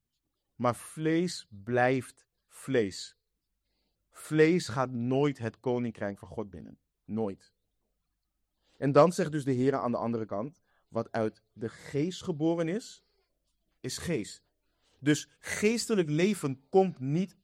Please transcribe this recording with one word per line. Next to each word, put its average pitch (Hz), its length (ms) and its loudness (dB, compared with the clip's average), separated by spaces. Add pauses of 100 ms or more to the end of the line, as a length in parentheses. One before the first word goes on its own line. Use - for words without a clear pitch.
(540)
Maar 120 200 2
vlees 165 760 -2
blijft 123 800 -2 (200)
vlees. - 720 -2 (920)
Vlees 160 560 4
gaat 127 240 -2
nooit 131 460 0
het 113 220 -8
koninkrijk 117 580 -4
van 95 100 -20
God 101 220 -10
binnen. 73 300 -16 (260)
Nooit. 104 500 -6 (1200)
En 139 140 0
dan 147 200 8
zegt 170 200 -2
dus 151 120 -4
de 131 120 2
Heere 131 220 2
aan 120 140 -2
de 117 60 -2
andere 113 280 -4
kant, 107 360 -8 (260)
wat - 240 -4
uit 110 320 -4 (100)
de 110 160 -8
geest 170 540 -6
geboren 165 440 0
is, - 360 -8 (760)
is - 180 -10
geest. - 460 -6 (560)
Dus 147 300 2 (100)
geestelijk 208 680 0
leven 156 600 0
komt 190 300 4
niet 147 440 -2